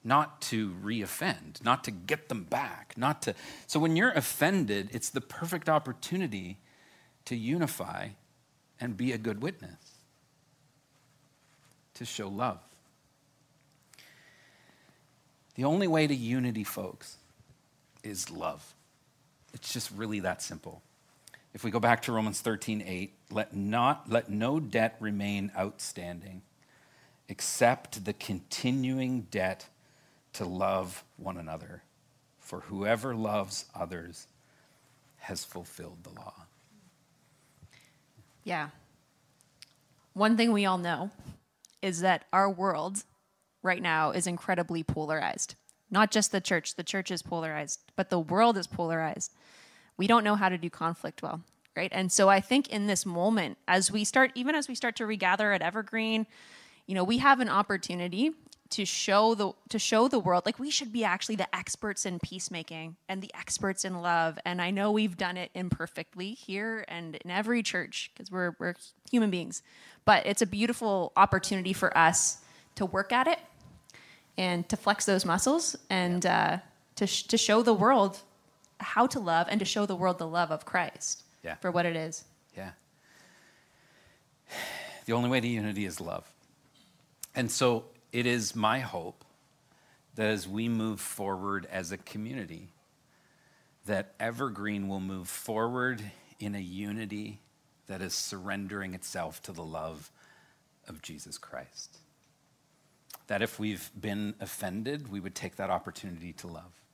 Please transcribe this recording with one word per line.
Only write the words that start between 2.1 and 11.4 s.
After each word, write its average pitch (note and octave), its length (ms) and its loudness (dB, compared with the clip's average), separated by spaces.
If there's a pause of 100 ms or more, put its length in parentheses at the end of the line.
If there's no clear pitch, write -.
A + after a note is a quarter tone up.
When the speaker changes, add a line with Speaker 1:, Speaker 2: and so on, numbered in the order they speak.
Speaker 1:
them G#2 160 -4
back, - 520 -6
not C3+ 260 0
to, G2 120 -2 (320)
so - 120 -2
when D#3+ 180 4
you're A#3 140 4
offended, C3+ 800 2
it's A2+ 180 -6
the C3 100 -4
perfect E3+ 480 -6
opportunity C3 880 -2 (680)
to B2 120 -4
unify A2+ 720 -2 (720)
and A#2+ 160 -6
be B2 160 0
a A#2 60 -4
good A2 240 -4
witness, - 360 -8 (2250)